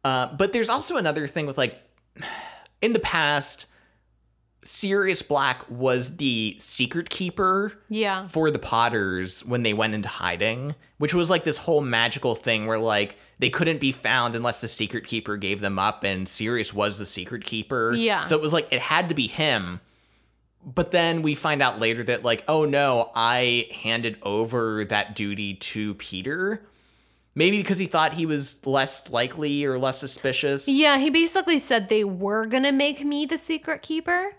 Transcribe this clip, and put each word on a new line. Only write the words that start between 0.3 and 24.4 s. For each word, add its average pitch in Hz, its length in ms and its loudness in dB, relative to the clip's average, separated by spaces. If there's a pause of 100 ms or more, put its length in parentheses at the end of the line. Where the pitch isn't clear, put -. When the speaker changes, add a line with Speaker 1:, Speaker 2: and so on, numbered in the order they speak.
Speaker 1:
there's 226 160 2
also 285 280 0
another 156 280 0
thing 151 200 -4
with, 135 120 -4
like, 127 200 0 (380)
<sighs> - 680 -12
in 226 100 2
the 220 80 2
past, 147 680 0 (960)
Sirius 190 600 2
Black 139 480 0
was 127 480 0
the 117 420 0
secret 160 480 -2
keeper 190 640 0 (160)
Speaker 2:
Yeah. 202 360 -2
Speaker 1:
for 160 260 2
the 139 80 -2
Potters 101 880 0
when 120 180 -2
they 110 100 2
went 110 220 0
into 107 140 -4
hiding, 110 680 -2 (240)
which 147 160 0
was, 175 160 2
like, 165 140 2
this 151 140 0
whole 151 220 2
magical 120 540 0
thing 110 320 0
where, 110 120 0
like, 104 380 0 (220)
they 127 100 2
couldn't 160 320 0
be 135 100 2
found 120 440 0
unless 117 260 -2
the 113 80 -4
secret - 380 -4
keeper 107 320 -4
gave 98 220 -2
them 98 180 -2
up, 104 260 0
and 95 240 -2
Sirius 110 460 -2
was 104 240 0
the 98 80 -4
secret 95 380 -8
keeper. 117 500 -2
Speaker 2:
Yeah. 214 300 0
Speaker 1:
So 135 120 2
it 151 60 0
was, 151 100 0
like, 160 180 0
it 123 100 0
had 170 280 0
to 165 60 -2
be 127 140 -2
him. 110 520 0 (840)
But 165 300 -4
then 165 300 2
we 151 120 0
find 147 280 0
out 110 180 2
later 117 240 0
that, 113 180 -2
like, 117 240 0
"Oh, 156 200 4
no, 139 480 2
I 120 520 2 (160)
handed 113 380 -2
over 110 640 -2